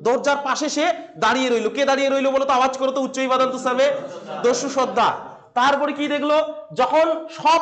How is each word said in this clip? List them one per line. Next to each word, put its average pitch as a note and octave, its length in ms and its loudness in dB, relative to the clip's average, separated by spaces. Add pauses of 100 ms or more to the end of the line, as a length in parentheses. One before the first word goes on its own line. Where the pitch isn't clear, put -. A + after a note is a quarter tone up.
দরজার C#4 420 2
পাশে C4+ 240 -2
সে D4 180 -2 (300)
দাঁড়িয়ে B3 320 2
রইল। A#3+ 200 0
কে C#4 160 -2
দাঁড়িয়ে C4+ 240 2
রইল C4+ 220 2
বলো C4+ 140 2
তো? C4+ 80 0
আওয়াজ C4 260 2
করো C4 120 0
তো, C4+ 100 -2
উচ্চ C4 180 -4
ইবাদন্ত B3+ 380 0
সার্ভে, B3+ 340 2 (520)
দস্যু A#3+ 260 0
সর্দার। A3+ 720 -2 (160)
তারপরে C#4 380 2
কি D4 160 -4
দেখলো? D4+ 460 0 (200)
যখন D#4 540 2
সব D#4+ 340 2